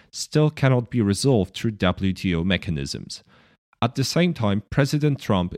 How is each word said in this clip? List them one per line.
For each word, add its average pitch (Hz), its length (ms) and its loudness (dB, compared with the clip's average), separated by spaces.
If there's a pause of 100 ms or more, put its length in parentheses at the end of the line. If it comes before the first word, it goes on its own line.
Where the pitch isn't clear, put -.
still - 400 0
cannot 131 400 2
be 120 120 0
resolved 101 520 2
through - 180 -4
W 95 420 0
T 90 200 -2
O 82 120 0
mechanisms. 73 760 -4 (600)
At 120 140 -2
the 135 100 0
same 170 280 0
time, 104 360 -2
President 143 500 0
Trump 90 380 -2